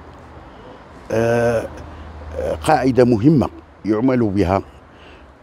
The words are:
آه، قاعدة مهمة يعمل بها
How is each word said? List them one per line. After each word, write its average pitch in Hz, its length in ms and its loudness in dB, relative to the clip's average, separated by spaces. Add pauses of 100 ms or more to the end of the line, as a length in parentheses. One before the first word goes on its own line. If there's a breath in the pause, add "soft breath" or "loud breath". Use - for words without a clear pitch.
(1120)
آه، 117 560 0 (960)
قاعدة 127 400 4
مهمة 120 460 4 (360)
يعمل 117 440 0
بها 95 320 2 (800 loud breath)